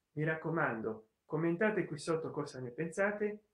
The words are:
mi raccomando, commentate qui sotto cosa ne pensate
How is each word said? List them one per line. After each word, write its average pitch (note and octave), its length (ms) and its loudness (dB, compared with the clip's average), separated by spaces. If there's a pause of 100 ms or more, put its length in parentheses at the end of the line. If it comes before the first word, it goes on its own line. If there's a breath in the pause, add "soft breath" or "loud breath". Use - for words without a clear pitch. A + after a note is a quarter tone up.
(140)
mi D3 100 0
raccomando, D3 840 0 (180)
commentate E3+ 600 2
qui D3+ 120 -6
sotto D#3+ 340 -2
cosa C#3+ 280 -6
ne B2+ 100 -6
pensate G#3 720 -2 (100)